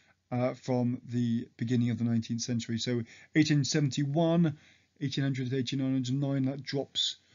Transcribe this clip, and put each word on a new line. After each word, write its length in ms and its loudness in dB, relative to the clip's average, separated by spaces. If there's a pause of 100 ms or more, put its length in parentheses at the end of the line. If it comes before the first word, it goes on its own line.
(320)
uh, 220 0
from 560 0
the 380 0 (100)
beginning 320 2
of 80 -2
the 60 -2
nineteenth 380 0
century. 360 -4
So 240 -2 (320)
eighteen 300 4
seventy-one, 920 2 (460)
eighteen 220 -2
hundred 260 -2
to 80 -2
eighteen 240 -2
oh 460 0
nine, 180 0
that 160 -4
drops, 540 -4 (200)